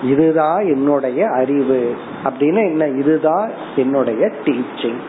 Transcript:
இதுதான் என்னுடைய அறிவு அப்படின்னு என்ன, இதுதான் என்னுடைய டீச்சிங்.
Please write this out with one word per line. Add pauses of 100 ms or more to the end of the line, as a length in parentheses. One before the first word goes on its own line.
இதுதான்
என்னுடைய
அறிவு (280)
அப்படின்னு
என்ன,
இதுதான் (260)
என்னுடைய (140)
டீச்சிங். (120)